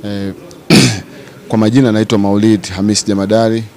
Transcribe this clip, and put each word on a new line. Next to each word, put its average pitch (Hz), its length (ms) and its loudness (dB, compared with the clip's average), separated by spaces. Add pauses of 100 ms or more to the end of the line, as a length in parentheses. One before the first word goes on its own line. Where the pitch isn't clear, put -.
Eh, 98 280 -8 (360)
<clears throat> - 800 -2
kwa 110 100 0
majina 113 340 2
naitwa 110 260 0
Maulid 101 500 2
Hamis 98 380 -2
Jamadari 110 580 0 (120)